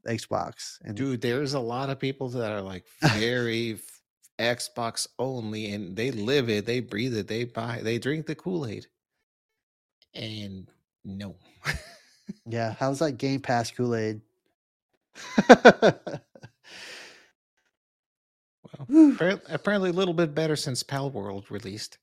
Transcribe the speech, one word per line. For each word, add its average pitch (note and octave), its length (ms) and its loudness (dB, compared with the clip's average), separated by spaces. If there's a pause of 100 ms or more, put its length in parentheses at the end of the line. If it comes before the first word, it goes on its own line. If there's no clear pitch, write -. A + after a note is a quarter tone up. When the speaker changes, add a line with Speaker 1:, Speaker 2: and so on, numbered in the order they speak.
Speaker 1:
Xbox. - 760 -6
And G#2+ 140 -10
Speaker 2:
Dude, B2+ 240 -4
there's C3 320 -2
a C#3 60 -2
lot B2 300 -4
of C3+ 100 -6
people C3+ 300 -6
that A#2+ 220 -4
are, G2+ 100 -4
like, F#2+ 240 -12 (160)
Speaker 1:
<laughs> C#3+ 120 6
Speaker 2:
very A#2 600 -2
f-, - 280 -18 (360)
Xbox A#2 680 -4 (100)
only, A2 540 -6
and G2 240 -8
they A#2+ 160 -2
live A#2+ 380 0
it, G#2 160 0
they A#2+ 160 -2
breathe A2+ 340 -4
it, G#2+ 120 -4
they A#2 180 -4
buy, A#2 380 -8
they A2+ 160 -2
drink D3 260 -4
the D#3 100 -6
Kool-Aid. D3 520 -8 (1300)
And G#2 540 -10 (380)
no. G2 320 -12 (260)
<laughs> - 140 -6 (680)
Speaker 1:
Yeah, A2+ 320 -4
how's C3+ 220 -2
that D3 180 0
Game C3+ 220 -2
Pass A#2+ 320 -2
Kool-Aid? A2+ 480 -2 (1300)
<laughs> - 720 8 (2500)
Speaker 2:
Well, C3 120 -14
Speaker 1:
Whew. D4 280 10
Speaker 2:
appar-, F3+ 340 2
apparently F#3+ 420 0
a - 20 0
little F3+ 220 2
bit D#3+ 180 2
better D#3 220 2
since C3+ 280 -4
Palworld G#2+ 680 -6
released. G2+ 520 -10